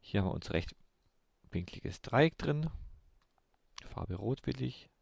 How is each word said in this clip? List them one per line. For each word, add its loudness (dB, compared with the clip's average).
Hier 2
haben 6
wir 2
unser -4
rechtwinkliges -6
Dreieck 4
drin. 0
Farbe -6
rot -4
will -2
ich. -4